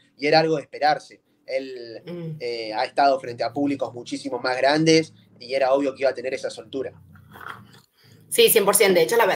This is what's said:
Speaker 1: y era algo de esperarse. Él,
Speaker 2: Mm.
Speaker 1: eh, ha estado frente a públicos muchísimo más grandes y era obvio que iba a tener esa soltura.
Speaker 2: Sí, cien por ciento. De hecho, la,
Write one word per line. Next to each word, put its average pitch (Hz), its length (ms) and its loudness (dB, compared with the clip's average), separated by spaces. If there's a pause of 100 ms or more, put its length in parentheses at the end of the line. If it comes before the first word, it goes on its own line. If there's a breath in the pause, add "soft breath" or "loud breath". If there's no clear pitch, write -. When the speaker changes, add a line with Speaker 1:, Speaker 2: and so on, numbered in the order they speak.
(180)
Speaker 1:
y 143 80 -8
era 156 140 4
algo 160 160 0
de 139 80 -6
esperarse. 131 580 -4 (240)
Él, 123 640 -10
Speaker 2:
Mm. 165 320 -12
Speaker 1:
eh, 117 340 -8
ha 120 120 -2
estado 139 340 2
frente 120 240 -8
a 117 100 -4
públicos 139 400 -4
muchísimo 123 460 -10
más 127 180 -4
grandes 156 560 2 (260 soft breath)
y 123 140 -10
era 135 180 2
obvio 139 220 0
que 131 80 -8
iba 131 80 2
a 127 60 -4
tener 127 180 -8
esa 127 160 -8
soltura. 120 420 -10 (1400 soft breath)
Speaker 2:
Sí, 233 200 6
cien 202 160 4
por 196 100 2
ciento. 196 240 6
De 160 60 6
hecho, 233 120 0
la, 226 80 4 (100)